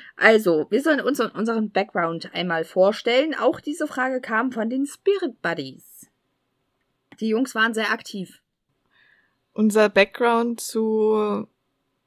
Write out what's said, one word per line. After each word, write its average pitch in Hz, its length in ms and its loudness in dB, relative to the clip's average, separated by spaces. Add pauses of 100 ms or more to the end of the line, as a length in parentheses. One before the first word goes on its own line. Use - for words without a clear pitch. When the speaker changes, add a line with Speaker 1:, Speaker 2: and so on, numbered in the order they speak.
(160)
Speaker 1:
also, 196 540 4
wir 233 120 0
sollen 294 180 2
uns 262 200 -2
und 214 140 -2
unseren 220 360 -4
Background 170 640 -4
einmal 165 300 -4
vorstellen. 233 720 2
Auch 247 240 0
diese 302 260 -6
Frage 262 340 -4
kam 233 300 -2
von 226 180 -4
den 269 180 -2
Spirit 370 540 -2
Buddies. - 680 -8 (1120)
Die 220 80 -2
Jungs 233 260 -2
waren 220 200 0
sehr 220 180 -2
aktiv. - 500 -10 (1120)
Speaker 2:
Unser 214 360 4
Background 233 720 0
zu 214 880 -2 (600)